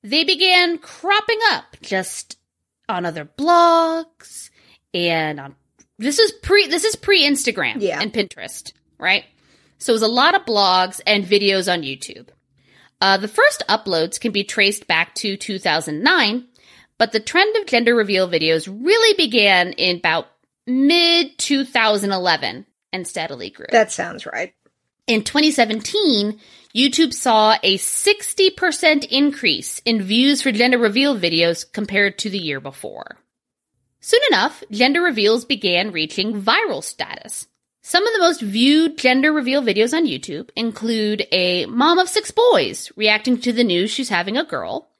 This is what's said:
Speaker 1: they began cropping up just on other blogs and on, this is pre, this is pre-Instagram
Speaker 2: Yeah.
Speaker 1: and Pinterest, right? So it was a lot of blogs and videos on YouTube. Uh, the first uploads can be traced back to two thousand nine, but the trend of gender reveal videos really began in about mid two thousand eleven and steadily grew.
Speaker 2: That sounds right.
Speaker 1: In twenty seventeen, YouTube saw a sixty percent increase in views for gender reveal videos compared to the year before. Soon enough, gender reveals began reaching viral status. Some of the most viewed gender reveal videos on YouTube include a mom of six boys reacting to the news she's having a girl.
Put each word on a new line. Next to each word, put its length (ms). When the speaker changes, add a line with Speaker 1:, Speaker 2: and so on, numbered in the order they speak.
Speaker 1:
they 220
began 520
cropping 600
up 300
just 560
on 160
other 180
blogs 1300
and 460
on, 160
this 220
is 140
pre, 340
this 160
is 140
pre-Instagram 840
Speaker 2:
Yeah. 220
Speaker 1:
and 120
Pinterest, 600
right? 260
So 160
it 20
was 60
a 80
lot 260
of 100
blogs 600
and 160
videos 480
on 120
YouTube. 440
Uh, 160
the 140
first 400
uploads 500
can 140
be 100
traced 440
back 280
to 220
two 220
thousand 440
nine, 420
but 160
the 80
trend 340
of 120
gender 280
reveal 340
videos 380
really 480
began 580
in 240
about 300
mid 680
two 260
thousand 480
eleven 540
and 140
steadily 420
grew. 220
Speaker 2:
That 200
sounds 340
right. 280
Speaker 1:
In 180
twenty 260
seventeen, 880
YouTube 400
saw 480
a 140
sixty 760
percent 540
increase 760
in 220
views 400
for 120
gender 240
reveal 420
videos 500
compared 500
to 100
the 100
year 220
before. 560
Soon 300
enough, 420
gender 300
reveals 420
began 480
reaching 500
viral 420
status. 640
Some 220
of 60
the 60
most 220
viewed 560
gender 360
reveal 280
videos 340
on 120
YouTube 480
include 800
a 320
mom 340
of 80
six 240
boys 640
reacting 460
to 100
the 140
news 260
she's 160
having 300
a 80
girl. 440